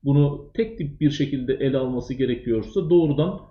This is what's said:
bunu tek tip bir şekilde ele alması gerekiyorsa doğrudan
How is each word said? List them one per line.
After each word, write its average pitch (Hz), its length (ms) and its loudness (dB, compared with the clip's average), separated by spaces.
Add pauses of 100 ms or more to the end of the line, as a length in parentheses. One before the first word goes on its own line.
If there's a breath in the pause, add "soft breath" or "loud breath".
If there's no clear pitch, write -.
bunu 143 500 2
tek 220 240 -4
tip - 240 -6
bir 151 80 4
şekilde 135 440 -2
ele 135 240 0
alması 127 360 -4
gerekiyorsa 123 760 -2
doğrudan 170 500 2 (120)